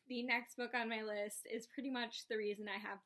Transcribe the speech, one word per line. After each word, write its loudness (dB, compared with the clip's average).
the 0
next 2
book -2
on 4
my 0
list 0
is -2
pretty -4
much -2
the 0
reason 0
I -2
have -6